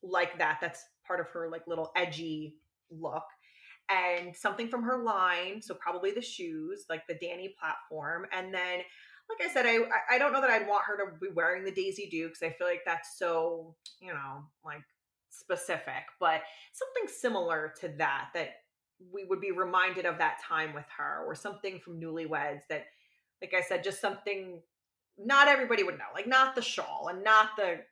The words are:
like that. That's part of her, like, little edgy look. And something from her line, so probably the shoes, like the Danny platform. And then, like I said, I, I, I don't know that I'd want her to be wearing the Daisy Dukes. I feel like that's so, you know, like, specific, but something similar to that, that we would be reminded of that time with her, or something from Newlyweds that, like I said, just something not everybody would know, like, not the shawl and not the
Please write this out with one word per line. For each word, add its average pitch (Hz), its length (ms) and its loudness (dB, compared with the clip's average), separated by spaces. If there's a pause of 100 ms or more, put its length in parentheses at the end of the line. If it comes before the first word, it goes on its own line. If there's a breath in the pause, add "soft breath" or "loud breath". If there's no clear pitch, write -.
like 175 360 0
that. 156 220 2
That's - 240 -6 (200)
part 175 160 -2
of 170 100 -4
her, 165 180 -6
like, 165 200 -8
little 160 260 -2
edgy 156 640 -2 (320)
look. 160 340 -6 (680 loud breath)
And 180 460 2
something 220 320 -2
from 240 140 -2
her 247 200 0
line, 190 600 2
so - 120 -8
probably 175 360 -2
the 214 100 -2
shoes, 175 720 -8
like 160 160 -6
the 170 80 -4
Danny 180 440 -8
platform. 160 760 -6
And 185 200 -6
then, 180 280 -2 (500 loud breath)
like 440 120 -6
I 339 80 0
said, 254 140 2
I, 226 140 6
I, 233 380 2
I - 20 6
don't 277 160 4
know 269 80 4
that 262 80 6
I'd 208 180 4
want 202 160 4
her 208 140 -2
to 170 200 -4
be 185 160 -6
wearing 175 300 2
the 190 60 -4
Daisy 190 400 -2
Dukes. 165 320 -4
I 165 80 -2
feel 175 160 -2
like 175 180 0
that's 170 340 -4
so, 165 580 0 (220)
you 185 140 -12
know, 139 320 -8 (180)
like, 147 200 -10 (480)
specific, 156 760 -4 (160)
but 160 220 4 (320 loud breath)
something 523 320 -4
similar 170 720 -2
to 180 160 -6
that, 139 380 0
that 165 220 -4 (540)
we 196 140 -8
would 185 160 0
be 196 120 -2
reminded 185 520 2
of 165 140 0
that 160 280 2
time 156 280 -2
with 147 120 -8 (120)
her, 147 280 -2
or 160 80 -4
something 190 460 -8
from 170 180 -12
Newlyweds 156 720 -4
that, 151 160 -4 (560 soft breath)
like 185 140 -8
I 180 80 4
said, 175 220 -2
just 190 180 -4
something 190 580 -4 (560)
not 277 320 8
everybody 240 340 6
would 180 160 0
know, - 60 -10 (100)
like, 202 120 -6
not 262 280 6
the 247 80 0
shawl - 460 -4
and 185 160 -6
not 214 320 8
the 180 240 0 (120)